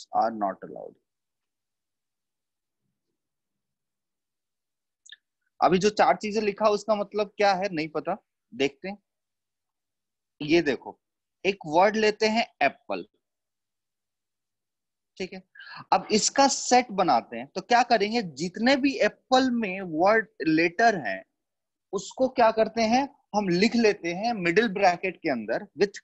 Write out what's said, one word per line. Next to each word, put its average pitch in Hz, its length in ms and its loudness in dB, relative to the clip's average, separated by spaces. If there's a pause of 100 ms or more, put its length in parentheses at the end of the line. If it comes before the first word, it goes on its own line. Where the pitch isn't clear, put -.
(160)
are 113 180 -2
not 95 340 -6
allowed। 53 260 -16 (4000)
अभी 160 180 4
जो 208 120 0
चार 180 260 2
चीजें 214 260 -6
लिखा 208 280 0
उसका 208 240 -2
मतलब 202 420 -4
क्या 202 180 2
है 190 180 -4
नहीं 160 160 -6
पता, 160 280 -6 (360)
देखते 139 360 -4
हैं। 202 100 -14 (1400)
ये 151 220 2
देखो, 113 360 -4 (460)
एक 196 220 -2
word 185 300 4
लेते 214 320 0
हैं 220 160 0 (180)
apple, 101 420 -4 (2250)
ठीक 185 120 -10
है। 185 100 -18 (500)
अब 185 200 0
इसका 247 360 2
set 247 420 0
बनाते 151 460 0
हैं, 117 100 -10
तो - 140 -12
क्या 240 220 2
करेंगे, 226 400 0
जितने 180 540 -2
भी 269 160 0 (120)
apple 262 460 0
में 202 300 -4 (120)
word 196 340 2 (220)
later 170 480 2 (100)
हैं 95 180 -6 (680)
उसको 254 380 -4
क्या 226 200 4
करते 220 320 0
हैं, 233 200 2 (340)
हम 208 120 0
लिख 190 280 2
लेते 202 380 2
हैं 220 200 -4
middle 185 400 0
bracket 185 480 0
के 160 80 -2
अंदर 120 360 -4 (140)
with 202 240 -2